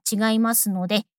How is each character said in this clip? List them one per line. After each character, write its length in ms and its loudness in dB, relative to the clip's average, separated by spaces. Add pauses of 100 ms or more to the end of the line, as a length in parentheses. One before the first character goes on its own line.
(120)
違 240 0
い 40 2
ま 160 2
す 140 0
の 180 -2
で、 160 0 (160)